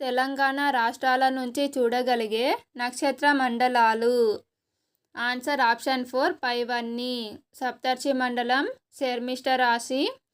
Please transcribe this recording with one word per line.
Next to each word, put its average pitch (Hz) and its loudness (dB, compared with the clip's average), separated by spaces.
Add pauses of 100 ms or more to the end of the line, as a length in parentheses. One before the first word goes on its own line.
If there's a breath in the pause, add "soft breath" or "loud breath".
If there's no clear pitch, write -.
తెలంగాణ 269 0 (180)
రాష్ట్రాల 254 0 (160)
నుంచి 254 -4 (140)
చూడగలిగే 240 0 (360)
నక్షత్ర 269 0
మండలాలు. 240 2 (1120)
ఆన్సర్ 269 -2
ఆప్షన్ 254 0
ఫోర్, 311 0
పైవన్నీ. 240 -4 (440)
సప్తర్షి 254 -2
మండలం, 247 0 (320)
శర్మిష్ఠ 254 -4 (160)
రాశి, 240 0 (320)